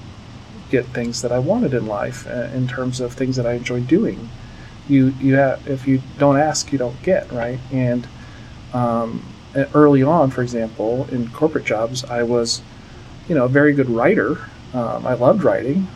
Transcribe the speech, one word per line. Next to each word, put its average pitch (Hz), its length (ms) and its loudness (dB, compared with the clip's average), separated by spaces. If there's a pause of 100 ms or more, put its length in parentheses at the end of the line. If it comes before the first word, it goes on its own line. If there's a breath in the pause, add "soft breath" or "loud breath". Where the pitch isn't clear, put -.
(720)
get 123 160 2
things 120 360 -6
that 120 100 -2
I 123 80 2
wanted 175 340 0
in 113 120 0
life, 120 420 -6
uh, 120 260 -6
in 127 140 -2
terms 127 320 -6
of 123 120 -4
things 131 240 -2
that 120 100 -2
I 120 80 0
enjoy 123 260 -4
doing. 127 500 0 (580 loud breath)
You, 131 320 6
you 135 160 4
ha-, 135 300 4
if 135 200 -4
you 135 140 4 (180)
don't 143 200 6
ask, 147 340 0
you 139 60 0
don't 123 240 -4
get, - 300 0
right? 123 260 -4 (140)
And, 123 340 0 (680 loud breath)
um, 120 520 -2 (320)
e-, 139 80 2 (100)
early 147 280 8
on, 143 280 4
for 131 120 -2
example, 117 680 -2
in 120 200 -4
corporate - 340 -2
jobs, 117 400 -2
I 120 180 -2
was, 117 400 0 (680 loud breath)
you 175 60 0
know, 131 100 4
a 123 40 2
very 143 260 6
good 135 160 2
writer. 127 580 2 (240 loud breath)
Um, 120 340 -4
I 127 80 0
loved 156 280 4
writing, 135 540 2